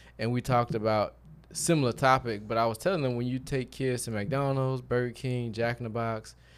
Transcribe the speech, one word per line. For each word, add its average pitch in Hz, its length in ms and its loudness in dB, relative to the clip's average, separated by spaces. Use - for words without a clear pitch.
and 117 140 0
we 123 100 0
talked 120 320 2
about 107 400 2
similar 147 400 2
topic, 120 520 2
but 110 120 0
I 117 80 4
was 113 120 0
telling 185 240 0
them 127 140 0
when 120 100 -2
you 127 140 -2
take 127 320 -4
kids 127 320 -2
to 120 80 -6
McDonald's, 131 680 0
Burger 123 320 0
King, 123 400 -4
Jack 117 260 -2
in 123 60 -6
the 113 40 -4
Box, 113 460 -4